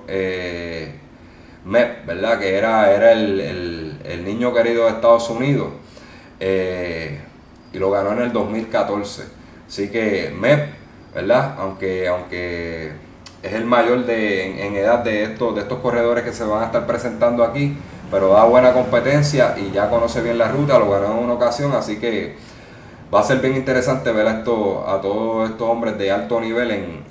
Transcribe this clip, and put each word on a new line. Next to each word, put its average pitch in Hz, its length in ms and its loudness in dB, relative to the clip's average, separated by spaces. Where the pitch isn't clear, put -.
eh, 87 840 -6
MEP, 113 420 0
¿verdad? 92 320 -2
Que 98 200 0
era, 110 340 4
era 110 220 6
el, 104 260 0
el, 82 640 -8
el 87 220 -10
niño 120 280 -2
querido 117 300 2
de 113 60 4
Estados 117 400 4
Unidos. 120 400 -2
Eh, 90 800 -2
y 92 80 -8
lo 95 100 0
ganó 101 220 2
en 120 120 0
el 120 100 -2
dos 101 160 0
mil 110 180 -4
catorce. 101 560 -2
Así 101 200 -6
que 98 480 -2
MEP, 139 300 2
¿verdad? 120 440 0
Aunque, 92 500 -4
aunque 87 840 -6
es 98 120 -8
el 110 100 -4
mayor 120 420 4
de, 104 460 -2
en, 95 80 -10
en 101 160 -6
edad 110 240 4
de 110 240 -2
estos, 110 320 -4
de 104 60 -4
estos 101 180 -6
corredores 120 460 0
que 113 80 -6
se 117 100 -8
van 107 180 -2
a 113 40 -2
estar 113 200 -2
presentando 120 600 0
aquí, 143 320 -2
pero 95 200 2
da 104 160 8
buena 127 260 8
competencia 127 840 2
y 98 140 -6
ya 101 180 0
conoce 117 320 0
bien 117 160 0
la 113 100 4
ruta, 139 320 2
lo 104 100 2
ganó 98 180 2
en 117 180 -2
una 120 80 0
ocasión, 127 400 0
así 107 260 -4
que 107 380 -4
va 101 60 6
a - 40 6
ser 131 160 2
bien 131 180 0
interesante 127 560 0
ver 107 120 2
a 110 120 0
esto, 104 500 -2
a 95 140 -2
todos 110 480 -2
estos 113 180 -6
hombres 117 300 0
de 98 120 0
alto 107 300 0
nivel 113 320 -2
en, 87 400 -6